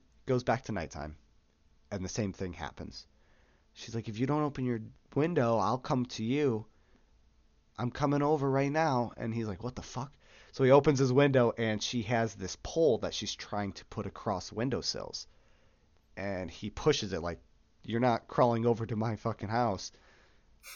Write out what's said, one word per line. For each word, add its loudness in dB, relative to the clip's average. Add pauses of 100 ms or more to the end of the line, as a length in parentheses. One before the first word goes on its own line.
(280)
goes 0
back 0
to -6
nighttime, -8 (760)
and -6
the -6
same -4
thing -8
happens. -12 (640)
She's -12
like, -6
"If -6
you 0
don't 0
open -4
your -2 (340)
window, 2
I'll 2
come 0
to -8
you. 0 (1120)
I'm -2
coming 2
over 2
right 2
now." 2
And -4
he's -4
like, -8
"What -6
the -12
fuck?" -10 (380)
So -2
he 8
opens 8
his 4
window, 6
and 0
she -2
has 0
this -8
pole 2
that -4
she's -6
trying -6
to -18
put -8
across -6
windowsills. -4 (880)
And -6
he -8
pushes 0
it, -4
like, -6 (440)
"You're -2
not 2
crawling 2
over 2
to -4
my -2
fucking -4
house." 0 (840)